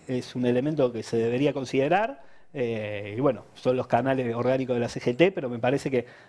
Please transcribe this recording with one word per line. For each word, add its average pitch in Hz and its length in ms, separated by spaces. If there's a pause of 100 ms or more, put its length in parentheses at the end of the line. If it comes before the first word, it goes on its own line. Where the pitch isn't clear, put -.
es 123 280
un 123 100
elemento 127 480
que 147 100
se - 140
debería 123 340
considerar, 151 680 (320)
eh, 107 640
y - 20
bueno, 131 240 (120)
son 127 200
los 123 120
canales 123 460
orgánicos 127 400
de 120 60
la 120 80
C - 140
G 123 160
T, 185 160
pero 143 160
me 120 100
parece 135 320
que 120 140 (220)